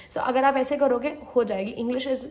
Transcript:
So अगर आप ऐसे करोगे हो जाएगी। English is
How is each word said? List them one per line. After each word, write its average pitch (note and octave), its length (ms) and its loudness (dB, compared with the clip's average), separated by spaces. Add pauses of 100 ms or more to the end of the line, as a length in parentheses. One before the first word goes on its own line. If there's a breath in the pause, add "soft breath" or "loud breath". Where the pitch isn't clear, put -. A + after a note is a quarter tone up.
(140 loud breath)
So - 80 -4
अगर B3+ 220 2
आप C#4 140 4
ऐसे C4 200 0
करोगे C4+ 380 2 (200)
हो A#3+ 80 4
जाएगी। G3+ 400 -4
English B3+ 240 -2
is C4 240 -2